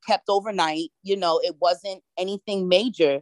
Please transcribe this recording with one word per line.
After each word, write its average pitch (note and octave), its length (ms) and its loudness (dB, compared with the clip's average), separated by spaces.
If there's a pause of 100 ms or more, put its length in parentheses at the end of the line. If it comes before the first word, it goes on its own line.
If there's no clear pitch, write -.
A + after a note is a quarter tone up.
kept G#3 240 0
overnight, F3+ 600 -2 (100)
you F#3+ 120 -2
know, E3+ 300 2
it - 160 -4
wasn't F3+ 420 -2 (140)
anything F#3+ 520 -4
major. F3+ 540 2